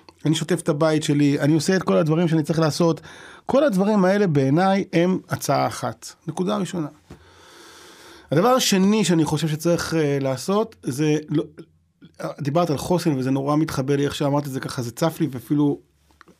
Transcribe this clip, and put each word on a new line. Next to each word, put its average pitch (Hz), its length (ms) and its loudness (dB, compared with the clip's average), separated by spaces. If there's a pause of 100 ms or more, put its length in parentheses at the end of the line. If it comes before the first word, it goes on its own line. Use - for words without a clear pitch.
(260)
אני 156 100 2
שוטף 160 260 -2
את - 80 -2
הבית 156 340 0
שלי, 143 360 2
אני 143 140 2
עושה 165 220 2
את 175 80 -2
כל 190 140 0
הדברים 165 300 2
שאני 156 160 2
צריך 156 160 -2
לעשות. 160 420 0 (440)
כל 269 180 2
הדברים 202 420 2
האלה 202 220 2
בעיניי 165 560 2 (100)
הם 180 260 2 (100)
הצעה 135 380 0
אחת. - 460 -10 (140)
נקודה 180 300 -4
ראשונה. 175 300 -6 (1400)
הדבר 170 160 2
השני 208 580 2
שאני 160 200 2
חושב 151 220 -2
שצריך, 160 460 -2
אה, 147 280 0
לעשות, 185 640 -2
זה, 151 340 0 (120)
לא, 147 140 0 (1000)
דיברת 156 280 0
על 143 80 -2
חוסן, 170 400 0
וזה 127 140 -2
נורא 139 240 0
מתחבר 143 400 0
לי, 143 100 0
איך 139 100 -4
שאמרת 147 320 -2
את 135 40 -10
זה 131 80 -8
ככה, 127 220 -6
זה 117 100 -8
צף 165 280 -2
לי, 160 120 0
ואפילו 143 480 0 (600)